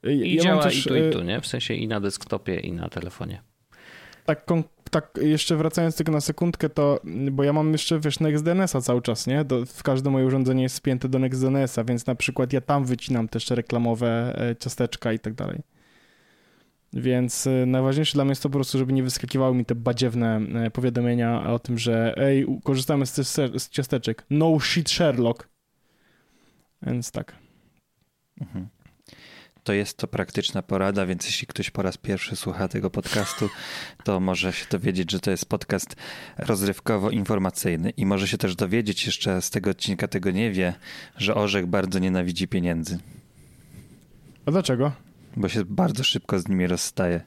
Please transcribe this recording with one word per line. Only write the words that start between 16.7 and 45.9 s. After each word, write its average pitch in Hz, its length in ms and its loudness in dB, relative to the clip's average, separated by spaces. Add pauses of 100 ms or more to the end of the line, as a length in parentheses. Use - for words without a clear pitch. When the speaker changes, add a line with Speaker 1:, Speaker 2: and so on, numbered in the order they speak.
Speaker 1:
Więc, 127 540 0
e, 131 180 4
najważniejsze 135 480 2
dla 139 120 4
mnie 139 60 4
jest 131 120 -2
to 143 60 2
po 135 40 -2
prostu, 135 240 0
żeby 131 160 2
nie 131 100 2
wyskakiwały 127 520 0
mi 120 100 2
te 117 100 0
badziewne, 117 600 0 (280)
e, 110 60 -2
powiadomienia 120 720 0 (100)
o 117 60 0
tym, 120 180 -4
że: 113 400 2
"Ej, 139 280 4
u-, - 160 -4
korzystamy 139 440 2
z, - 100 -8
z, 131 480 -2
z - 60 -12
ciasteczek. 127 600 -2
No 156 300 4
shit, - 300 0
Sherlock". 123 600 2 (1300)
Więc 120 300 -4
tak. - 240 -8 (1080)
Speaker 3:
Mhm. 92 260 -10 (960)
To 104 100 -2
jest 101 240 -2
to - 100 -4
praktyczna - 540 -2
porada, 98 440 0
więc 90 200 -4
jeśli - 220 -4
ktoś - 220 -6
po - 120 -6
raz 92 160 -2
pierwszy - 380 -4
słucha 92 320 -4
tego 98 220 -2
podcastu, - 600 -2 (260)
Speaker 1:
<laughs> - 300 -14
Speaker 3:
to 98 140 0
może 92 340 0
się - 160 -6
dowiedzieć, 92 420 0
że 92 80 0
to 98 120 0
jest - 140 -2
podcast - 500 -4 (420)
rozrywkowo-informacyjny 98 1600 0
i 98 80 0
może 98 220 2
się 98 100 -2
też 92 180 0
dowiedzieć, 104 500 0
jeszcze 92 360 -2
z - 80 -4
tego 101 200 -2
odcinka 95 380 -2
tego 95 240 0
nie 104 200 0
wie, 92 220 0 (440)
że 101 180 0
Orzech 101 300 2
bardzo 95 340 0
nienawidzi 90 480 0
pieniędzy. 87 520 -2 (1500)
Speaker 1:
A 143 60 0
dlaczego? 143 400 2 (460)
Speaker 3:
Bo 101 120 0
się 107 160 0
bardzo 127 380 0